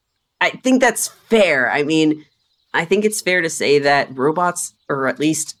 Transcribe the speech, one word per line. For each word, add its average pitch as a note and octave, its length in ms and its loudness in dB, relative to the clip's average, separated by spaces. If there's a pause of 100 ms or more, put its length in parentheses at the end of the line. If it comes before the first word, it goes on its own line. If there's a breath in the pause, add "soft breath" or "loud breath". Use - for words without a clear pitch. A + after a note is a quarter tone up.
(420)
I F3+ 100 0
think B3+ 300 0
that's - 260 2
fair. D#3 640 0
I C#3+ 120 0
mean, D#3 420 0 (480)
I E3 120 -2
think G3+ 200 0
it's G#3+ 160 -4
fair F3+ 200 0
to E3 80 -2
say C#3+ 300 2
that C#3+ 360 0
robots, D#3 580 -2 (160)
or C3+ 180 -4
at B2+ 120 -4
least D3+ 420 -4